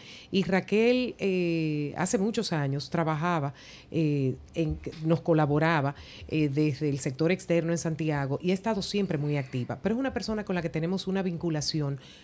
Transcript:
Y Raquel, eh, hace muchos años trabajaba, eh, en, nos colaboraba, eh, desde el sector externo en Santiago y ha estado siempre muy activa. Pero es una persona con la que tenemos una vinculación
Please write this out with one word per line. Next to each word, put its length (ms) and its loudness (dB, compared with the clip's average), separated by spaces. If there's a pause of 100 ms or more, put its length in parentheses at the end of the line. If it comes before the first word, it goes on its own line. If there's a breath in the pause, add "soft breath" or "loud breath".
(300 loud breath)
Y 140 2
Raquel, 760 2
eh, 800 0
hace 180 0
muchos 360 0
años 360 -2
trabajaba, 640 0 (380 loud breath)
eh, 460 2 (180)
en, 240 -2 (260)
nos 160 4
colaboraba, 760 4 (340 loud breath)
eh, 200 2
desde 400 2
el 100 0
sector 320 0
externo 420 0
en 60 0
Santiago 640 -2
y 100 2
ha 20 4
estado 260 -2
siempre 380 0
muy 180 0
activa. 460 -4
Pero 120 0
es 40 -2
una 160 -2
persona 300 -4
con 100 -2
la 80 0
que 80 -2
tenemos 360 -2
una 160 0
vinculación 800 -2 (240 loud breath)